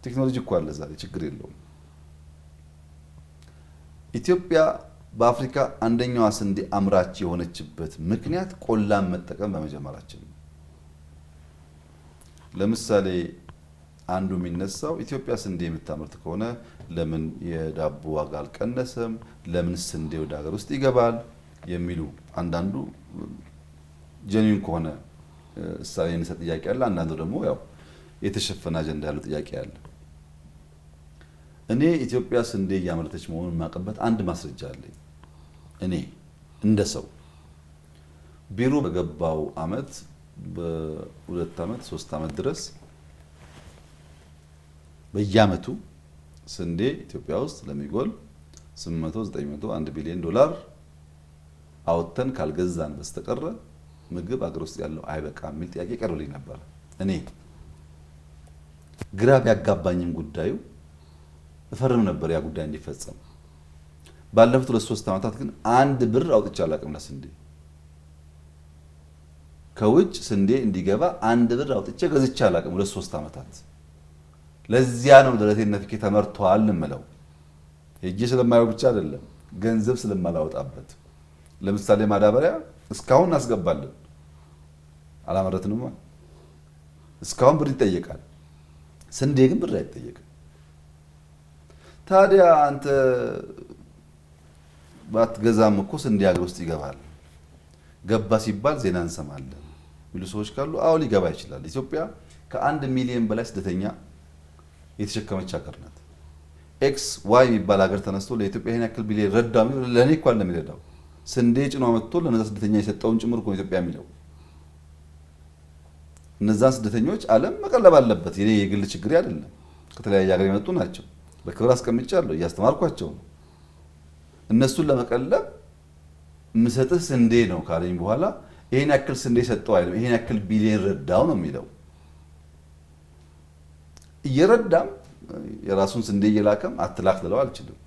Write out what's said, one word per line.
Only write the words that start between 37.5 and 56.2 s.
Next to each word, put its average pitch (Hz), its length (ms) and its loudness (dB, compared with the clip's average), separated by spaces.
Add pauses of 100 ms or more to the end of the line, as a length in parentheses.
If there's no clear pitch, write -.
ቢሮ 123 300 0
በገባው 82 600 -2 (180)
አመት፣ 104 320 -6 (580)
በሁለት 85 1120 -8
አመት፣ 104 260 -8
ሶስት - 280 -12
አመት 78 220 -6
ድረስ 147 280 -6 (2500)
በየአመቱ 101 520 4 (800)
ስንዴ 85 340 -6 (180)
ኢትዮጵያ - 400 -10
ውስጥ 151 260 -6
ለሚጎል 73 440 -6 (680)
ስምንት 82 240 -8
መቶ፣ 80 240 -6
ዘጠኝ 76 240 -8
መቶ፣ 73 240 -12
አንድ 80 180 -6
ቢሊዮን 80 320 -8
ዶላር 117 280 2 (1400)
አውጥተን 85 440 -2
ካልገዛን 82 600 -4
በስተቀረ 85 500 -8 (680)
ምግብ 87 320 -8
አገር 80 200 -8
ውስጥ 78 140 -12
ያለው 78 280 -10
አይበቃም 76 480 -10
የሚል 80 180 -10
ጥያቄ 90 240 -10
ቀርብልኝ 80 360 -6